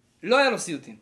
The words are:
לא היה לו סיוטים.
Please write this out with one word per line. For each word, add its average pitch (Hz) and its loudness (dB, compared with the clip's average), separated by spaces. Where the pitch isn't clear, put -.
לא 233 2
היה 269 4
לו 202 -2
סיוטים. 131 -10